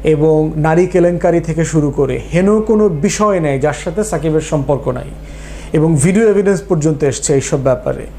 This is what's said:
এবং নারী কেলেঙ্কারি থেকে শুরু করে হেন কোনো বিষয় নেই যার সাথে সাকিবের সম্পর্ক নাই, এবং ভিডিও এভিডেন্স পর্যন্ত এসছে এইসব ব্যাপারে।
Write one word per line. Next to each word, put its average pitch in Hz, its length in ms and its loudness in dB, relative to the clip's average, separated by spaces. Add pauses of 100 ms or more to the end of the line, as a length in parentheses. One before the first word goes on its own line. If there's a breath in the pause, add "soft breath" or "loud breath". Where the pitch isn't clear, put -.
এবং 156 520 2
নারী 160 300 2
কেলেঙ্কারি 175 540 2
থেকে 160 240 -2
শুরু 151 260 0
করে 127 300 -2 (140)
হেন 202 260 4
কোনো 214 280 2
বিষয় 190 520 0
নেই 139 200 0
যার 147 120 0
সাথে 180 320 -4
সাকিবের 156 360 0
সম্পর্ক 147 480 -2
নাই, 127 220 -6 (640 loud breath)
এবং 160 240 2
ভিডিও 190 320 4
এভিডেন্স 196 400 2
পর্যন্ত 156 360 0
এসছে 139 300 0
এইসব 135 280 0
ব্যাপারে। 123 440 -2 (120)